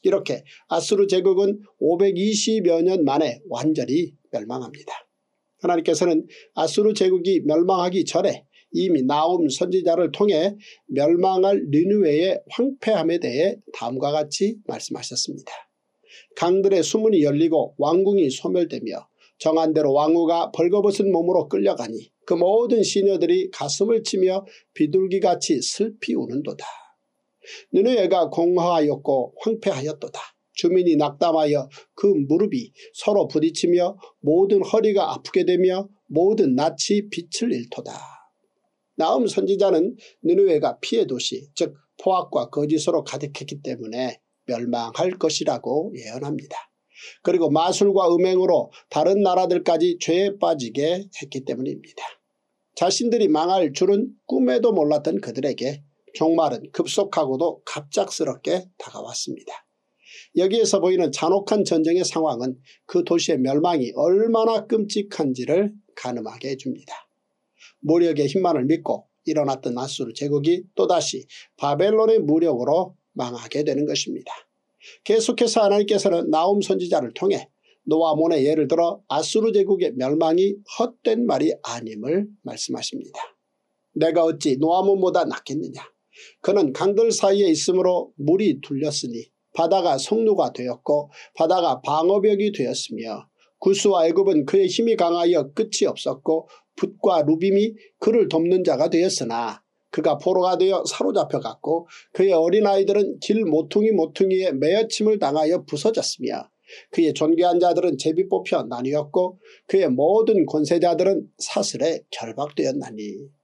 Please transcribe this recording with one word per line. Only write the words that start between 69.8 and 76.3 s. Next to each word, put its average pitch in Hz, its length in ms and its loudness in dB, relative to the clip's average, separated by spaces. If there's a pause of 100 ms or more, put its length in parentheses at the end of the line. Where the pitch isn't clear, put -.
제국이 147 480 -2 (120)
또다시 170 520 0 (320)
바벨론의 220 640 2
무력으로 151 720 0 (180)
망하게 123 520 -6
되는 147 200 -2
것입니다. - 480 -6 (720)
계속해서 226 600 2
하나님께서는 202 640 2